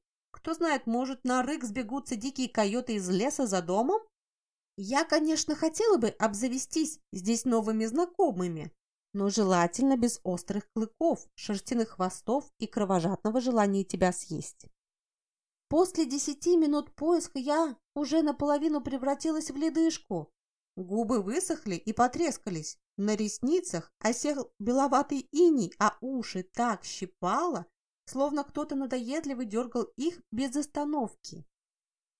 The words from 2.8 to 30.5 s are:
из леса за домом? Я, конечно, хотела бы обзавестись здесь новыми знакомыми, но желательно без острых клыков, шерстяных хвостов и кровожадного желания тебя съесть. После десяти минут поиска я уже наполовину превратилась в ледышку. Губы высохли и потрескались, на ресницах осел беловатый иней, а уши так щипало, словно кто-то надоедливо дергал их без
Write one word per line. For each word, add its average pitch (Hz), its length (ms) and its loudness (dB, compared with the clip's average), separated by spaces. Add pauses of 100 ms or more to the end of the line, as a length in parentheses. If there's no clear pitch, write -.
из 185 140 -2
леса 240 380 0
за 190 140 0
домом? 262 400 2 (760)
Я, 233 260 0
конечно, 311 520 2
хотела 349 420 4
бы 226 120 2
обзавестись 247 920 -2 (120)
здесь 208 340 -2
новыми 220 400 2
знакомыми, 214 880 0 (420)
но 202 160 0
желательно 196 680 4
без 233 260 0
острых 190 500 -4
клыков, 226 640 -2
шерстяных 220 540 -2
хвостов 214 600 -2 (100)
и 220 80 -4
кровожадного 196 760 0
желания 208 420 2
тебя 185 300 0
съесть. - 540 -10 (1000)
После 330 380 4
десяти 285 520 0
минут 294 380 2
поиска 330 420 0
я 285 400 0 (160)
уже 294 300 2
наполовину 294 580 0
превратилась 285 680 -2
в 262 40 -8
ледышку. 311 760 0 (440)
Губы 208 460 0
высохли 233 540 -2
и 214 180 -4
потрескались, 247 840 -2 (180)
на 208 180 0
ресницах 214 840 -2
осел 269 600 -2
беловатый 262 720 0
иней, 285 460 4
а 208 240 2
уши 240 420 -6
так 233 420 -2
щипало, 202 800 -4 (380)
словно 285 380 0
кто-то 294 320 -6
надоедливо 262 680 -4
дергал 226 380 -4 (120)
их 339 260 -4 (100)
без 247 240 -2